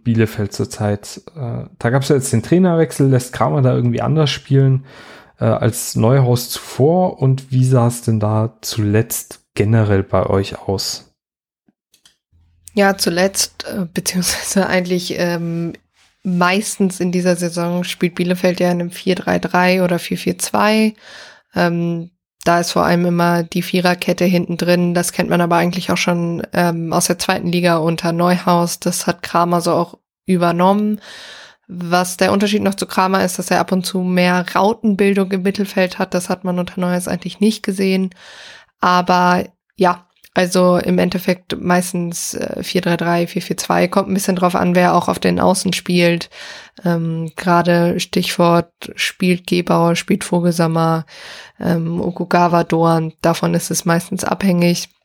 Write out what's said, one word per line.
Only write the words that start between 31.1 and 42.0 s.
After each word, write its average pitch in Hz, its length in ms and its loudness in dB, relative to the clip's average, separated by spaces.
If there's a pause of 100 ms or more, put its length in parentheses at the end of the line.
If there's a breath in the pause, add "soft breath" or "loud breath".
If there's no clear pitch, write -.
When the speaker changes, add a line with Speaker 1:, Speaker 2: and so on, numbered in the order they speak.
Speaker 2:
Was 175 500 -2
der 196 160 2
Unterschied 208 280 0
noch 196 140 -2
zu 190 100 -6
Kramer 190 380 0
ist, 180 160 -4
dass 180 100 -8
er 180 100 2
ab 175 120 -2
und 185 140 0
zu - 140 -4
mehr 180 540 2
Rautenbildung 196 800 2
im 190 120 -2
Mittelfeld 190 540 -2
hat. 185 160 -4
Das 180 160 -4
hat 185 140 -4
man 180 160 -2
unter 180 220 -6
Neuhaus 180 260 -2
eigentlich 180 320 -8
nicht 220 240 0
gesehen. 190 460 0 (720 loud breath)
Aber 180 640 2 (320)
ja, 175 280 0 (280)
also 180 440 2
im 180 220 2
Endeffekt 180 640 -2
meistens, 175 720 -2